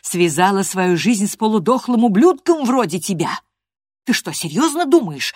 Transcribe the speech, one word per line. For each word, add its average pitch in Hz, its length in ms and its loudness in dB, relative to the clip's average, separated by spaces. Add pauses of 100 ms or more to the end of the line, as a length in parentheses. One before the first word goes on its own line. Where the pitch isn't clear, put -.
связала 180 640 0
свою 180 340 0
жизнь 196 300 0
с - 100 -6
полудохлым 220 680 0
ублюдком 294 600 2
вроде 220 360 0
тебя? 170 400 -4 (640)
Ты 254 80 -2
что, - 200 -4
серьезно 285 540 -4
думаешь, 220 500 0